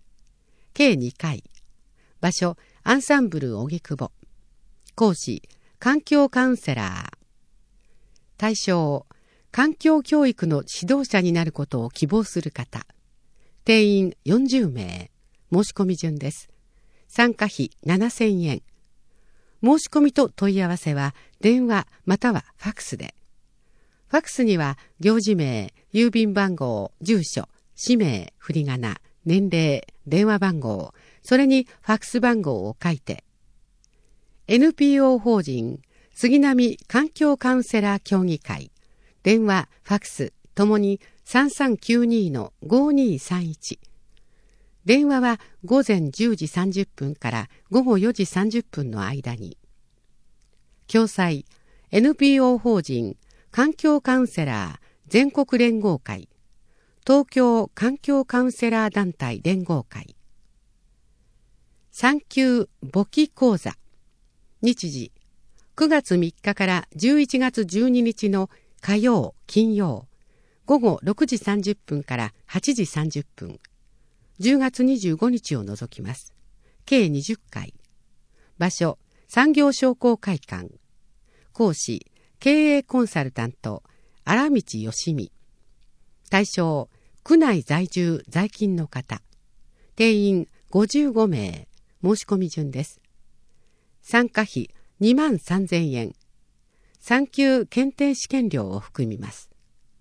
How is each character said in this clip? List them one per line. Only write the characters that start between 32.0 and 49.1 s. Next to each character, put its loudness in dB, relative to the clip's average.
ス -4
番 2
号 -4
を -10
書 0
い -2
て。 -12
エ 4
ヌ 6
ピ 4
ー 6
オ 6
ー 0
法 2
人、 -6
杉 4
並 2
環 0
境 0
カ 0
ウ 2
ン 0
セ -2
ラ 0
ー -16
協 0
議 -2
会。 -12
電 4
話、 0
フ -4
ァ 2
ッ 0
ク -16
ス、 -8
と 2
も 4
に 0
三 0
三 -2
九 0
二 0
の -6
五 2
二 2
三 -6
一。 -12
電 4
話 2
は 0
午 2
前 0
十 0
時 -6
三 -2
十 -4
分 -8
か -8
ら -6
午 4
後 2
四 2
時 -2
三 -2
十 -2
分 -8
の -6
間 -8